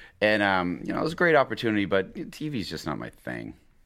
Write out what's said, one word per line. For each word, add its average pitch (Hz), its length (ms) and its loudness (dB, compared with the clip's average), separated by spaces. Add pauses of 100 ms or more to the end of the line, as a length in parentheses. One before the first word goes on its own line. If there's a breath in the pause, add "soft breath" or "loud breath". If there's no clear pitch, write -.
(220 loud breath)
And, 107 200 4
um, 92 400 2
you - 120 -6
know, - 40 -2
it - 60 0
was 165 80 -2
a 170 40 -10
great 170 200 4
opportunity, 110 480 2
but 95 480 -2
T 151 160 -8
V's 120 220 -6
just 80 160 -8
not 67 120 -4
my 57 120 -10
thing. 58 420 -10 (340)